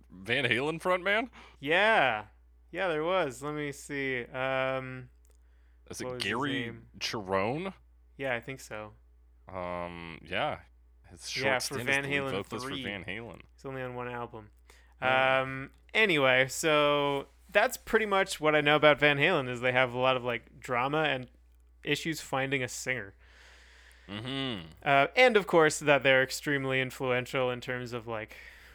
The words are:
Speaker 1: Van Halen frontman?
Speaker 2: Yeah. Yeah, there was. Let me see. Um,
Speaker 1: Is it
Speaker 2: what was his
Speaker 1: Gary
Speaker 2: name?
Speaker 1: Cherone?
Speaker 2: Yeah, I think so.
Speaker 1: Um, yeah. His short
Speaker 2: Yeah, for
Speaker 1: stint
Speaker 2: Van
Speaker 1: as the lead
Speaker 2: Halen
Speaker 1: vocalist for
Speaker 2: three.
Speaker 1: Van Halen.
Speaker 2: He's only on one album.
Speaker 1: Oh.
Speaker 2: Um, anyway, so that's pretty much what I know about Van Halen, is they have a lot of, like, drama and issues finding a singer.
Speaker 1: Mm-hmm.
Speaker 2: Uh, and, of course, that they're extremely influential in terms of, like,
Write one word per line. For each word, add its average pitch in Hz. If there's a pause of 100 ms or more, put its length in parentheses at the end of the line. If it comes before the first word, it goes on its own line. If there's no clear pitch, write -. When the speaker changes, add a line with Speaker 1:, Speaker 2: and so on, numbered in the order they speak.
(120)
Speaker 1:
Van 110
Halen 139
frontman? 185 (300)
Speaker 2:
Yeah. 151 (460)
Yeah, 180
there 156
was. 160
Let 147
me 147
see. 135
Um, 131 (840)
Speaker 1:
Is -
it 117
Speaker 2:
what 127
was 123
his 98
Speaker 1:
Gary 139 (140)
Speaker 2:
name? 117 (180)
Speaker 1:
Cherone? 110 (440)
Speaker 2:
Yeah, 135
I 117
think 135
so. 107 (560)
Speaker 1:
Um, 87 (100)
yeah. 107 (520)
His 90
short 131
Speaker 2:
Yeah, 131
for 139
Speaker 1:
stint 123
Speaker 2:
Van 139
Speaker 1:
as 139
the 139
lead 143
Speaker 2:
Halen 135
Speaker 1:
vocalist 104
for 110
Speaker 2:
three. 135
Speaker 1:
Van 98
Halen. 101 (160)
Speaker 2:
He's -
only 135
on 127
one 123
album. 117 (520)
Speaker 1:
Oh. 127
Speaker 2:
Um, 131 (240)
anyway, 139
so 147 (220)
that's 220
pretty 220
much 190
what 151
I 151
know 147
about 147
Van 147
Halen, 147
is 123
they 127
have 127
a 123
lot 131
of, 120
like, 117
drama 135
and 139 (560)
issues 151
finding 135
a 123
singer. 117 (960)
Speaker 1:
Mm-hmm. 123 (220)
Speaker 2:
Uh, 139
and, 247
of 196
course, 160
that 143
they're 131
extremely 135
influential 127
in 123
terms 123
of, 117
like, 110 (400)